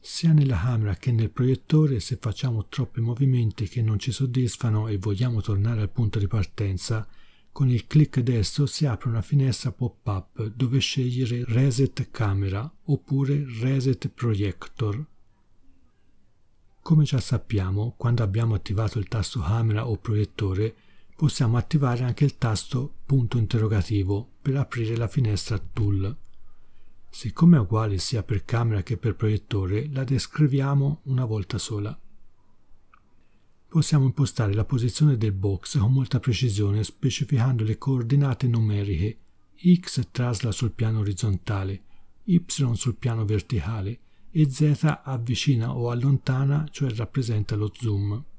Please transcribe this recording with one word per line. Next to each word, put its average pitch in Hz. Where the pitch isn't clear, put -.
Sia -
nella 135
camera 110
che -
nel 113
proiettore, 131
se -
facciamo 110
troppi -
movimenti 120
che 117
non 110
ci 123
soddisfano 120
e 104
vogliamo 107
tornare 107
al 101
punto 113
di 98
partenza, 101
con 135
il 120
clic 147
destro 120
si -
apre 117
una 113
finestra 131
pop-up -
dove 127
scegliere 123
Reset 127
Camera 101
oppure 139
Reset 131
Projector. 104
Come 156
già 135
sappiamo, 104
quando 120
abbiamo 110
attivato 104
il 95
tasto 110
camera 110
o 110
proiettore, 104
possiamo 120
attivare 127
anche 123
il 139
tasto 123
punto 123
interrogativo 104
per 135
aprire 117
la 117
finestra 110
tool. 101
Siccome 165
è -
uguale 107
sia 101
per -
camera 113
che 117
per 104
proiettore, 107
la 135
descriviamo 139
una 131
volta 107
sola. 107
Possiamo 147
impostare 120
la 107
posizione 127
del 104
box 98
con 110
molta 131
precisione 107
specificando 123
le 107
coordinate 131
numeriche, 104
X -
trasla 120
sul 107
piano 110
orizzontale, 98
Y 170
sul 110
piano 113
verticale 104
e 156
Z 147
avvicina 123
o 120
allontana, 135
cioè 127
rappresenta 110
lo 104
zoom. 104